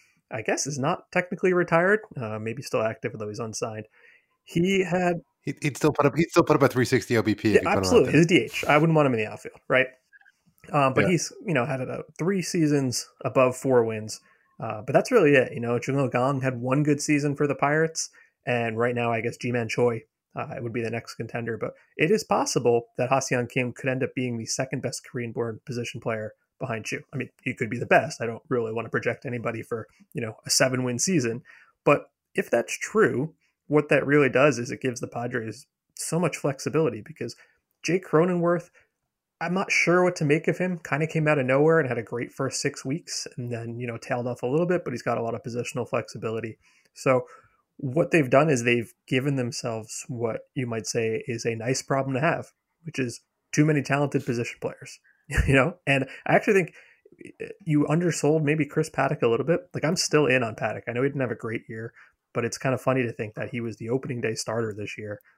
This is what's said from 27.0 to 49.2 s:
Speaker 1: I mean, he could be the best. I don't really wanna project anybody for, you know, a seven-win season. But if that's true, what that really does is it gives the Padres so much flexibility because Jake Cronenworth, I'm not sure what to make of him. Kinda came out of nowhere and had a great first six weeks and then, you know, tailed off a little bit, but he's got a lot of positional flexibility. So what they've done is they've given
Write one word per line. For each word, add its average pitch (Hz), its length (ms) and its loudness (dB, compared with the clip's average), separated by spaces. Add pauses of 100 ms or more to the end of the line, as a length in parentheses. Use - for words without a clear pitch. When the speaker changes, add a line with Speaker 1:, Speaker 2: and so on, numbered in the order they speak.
Speaker 1:
I 135 40 -8
mean, 120 120 -6 (140)
he 127 100 -4
could 113 160 -4
be 120 80 -4
the 123 80 -6
best. 160 340 2
I 120 60 -4
don't 113 240 -6
really 113 240 -2
wanna 110 160 -6
project 117 380 -4
anybody 117 340 -6
for, 110 260 -8 (280)
you 143 60 -6
know, 110 220 -8
a - 60 -8
seven-win 127 480 0
season. 123 460 0 (420)
But 143 240 2 (240)
if - 160 -4
that's - 260 0
true, 156 600 0 (320)
what 147 220 2
that 135 180 2
really 143 220 4
does 127 280 4
is 120 140 -6
it - 100 -8
gives 123 200 -4
the 123 60 -6
Padres 120 600 -8 (260)
so - 260 -4
much 175 160 0
flexibility 139 680 -2
because - 300 -12 (480)
Jake 185 240 -2
Cronenworth, 175 640 2 (680)
I'm 170 140 -4
not 190 180 -2
sure 180 320 4
what 180 120 2
to 156 100 -2
make 156 220 2
of 160 100 2
him. 180 220 -4
Kinda 151 260 -2
came 156 220 0
out 151 100 4
of 127 80 2
nowhere 151 340 6
and 139 80 2
had 117 120 -2
a 110 40 -4
great 120 280 -8
first 135 280 -4
six - 240 -4
weeks - 440 -6 (100)
and 120 140 -6
then, 117 260 -8
you 123 80 -8
know, 117 120 -6
tailed 123 280 -4
off 120 160 -6
a 123 60 -2
little 156 180 2
bit, 175 180 0
but 131 100 -6
he's 117 100 -8
got 120 160 0
a - 20 -2
lot 113 140 -4
of 110 80 -10
positional 120 440 -6
flexibility. 113 680 -6 (380)
So 131 320 2 (480)
what 143 340 -2
they've 143 220 2
done 147 180 6
is 120 140 2
they've 120 280 2 (160)
given 139 280 0